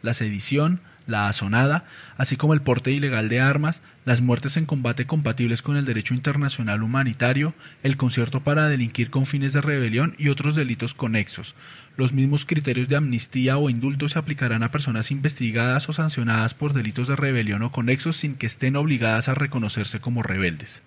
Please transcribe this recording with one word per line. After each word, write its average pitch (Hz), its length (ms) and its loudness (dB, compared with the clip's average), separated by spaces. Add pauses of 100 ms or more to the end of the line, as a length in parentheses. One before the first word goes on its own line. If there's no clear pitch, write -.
la 117 120 -2
sedición, 139 640 0 (260)
la 104 220 0
asonada, 120 560 2 (340)
así 135 200 0
como 151 160 4
el 147 80 4
porte 127 300 0
ilegal 131 360 0
de 117 140 2
armas, 147 400 2 (240)
las 123 160 4
muertes 123 340 0
en 160 100 2
combate 127 400 -2
compatibles 131 560 0
con 147 140 -2
el 143 80 0
derecho 120 300 -2
internacional 123 680 0
humanitario, 131 720 0 (300)
el 135 140 2
concierto 127 440 0
para 151 280 4
delinquir 123 400 0
con 135 160 2
fines 139 260 0
de 139 80 2
rebelión 139 580 0
y 147 120 2
otros 147 260 0
delitos 123 380 -2
conexos. - 600 -4 (420)
Los 131 160 2
mismos 139 320 2
criterios 127 420 0
de 143 80 2
amnistía 131 600 0
o 147 120 2
indulto 135 380 0
se 147 100 -2
aplicarán 131 460 0
a - 80 -2
personas 120 400 -2
investigadas 131 760 0
o 156 40 -4
sancionadas 117 600 0
por 147 180 -2
delitos 123 380 -2
de 139 80 0
rebelión 113 460 0
o 117 100 -4
conexos 135 420 0
sin 147 200 -4
que 120 100 -6
estén 131 320 0
obligadas 117 500 2
a 131 80 0
reconocerse 117 640 -2
como 120 240 -2
rebeldes. 92 640 -4